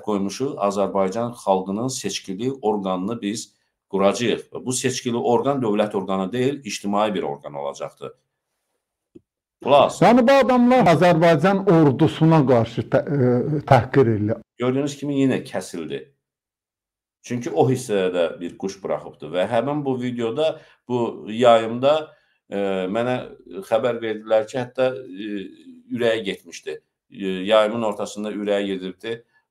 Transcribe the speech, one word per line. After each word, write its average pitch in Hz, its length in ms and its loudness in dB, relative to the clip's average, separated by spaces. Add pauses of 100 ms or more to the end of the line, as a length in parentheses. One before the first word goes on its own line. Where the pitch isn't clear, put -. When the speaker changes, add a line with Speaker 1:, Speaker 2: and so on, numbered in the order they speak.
Speaker 1:
qoymuşuq, 107 500 -4
Azərbaycan 101 800 -2
xalqının 98 560 -2
seçkili 101 640 -8
orqanını 101 640 -4
biz 104 300 -8 (440)
quracağıq. 98 600 0
Və 80 120 -12
bu 123 80 -4
seçkili 123 440 -4
orqan 120 440 0
dövlət 107 360 0
orqanı 95 340 -4
deyil, 127 320 -2
ictimai 101 500 -2
bir 85 100 -4
orqan 71 300 -10
olacaqdır. 71 600 -10 (1500)
Xülas. 131 400 4
Speaker 2:
Yəni, 233 220 6
bu 277 120 6 (100)
adamlar 247 420 4
Azərbaycan 175 800 4
ordusuna 160 800 4
qarşı 120 420 2
tə-, - 160 2
ə, 143 600 0
təhqir 131 400 4
edirlər. 107 380 0 (140)
Speaker 1:
Gördüyünüz 127 400 -2
kimi, 143 220 -6
yenə 127 240 2
kəsildi. 80 600 -10 (1200)
Çünki 123 260 -6
o 156 160 2
hissədə 101 440 0
də 87 160 0 (100)
bir 87 200 -10
quş 95 220 -8
buraxıbdı 76 540 -8
və 92 160 0
həmin 131 340 -2
bu 131 160 -2
videoda, 123 540 -4 (340)
bu 117 400 -4
yayımda, 117 680 4 (540)
ə, 101 120 -4 (260)
mənə 120 300 -2 (500)
xəbər 117 320 0
verdilər 110 480 -2
ki, 131 140 -8
hətta, 127 320 -2
ə, 101 500 -10 (480)
ürəyə 113 380 0
getmişdi. 80 500 -10
Ə, - 560 -10 (140)
yayımın 110 420 2
ortasında 104 400 -8
ürəyə 101 400 -2
gedibdi. 95 480 -10 (320)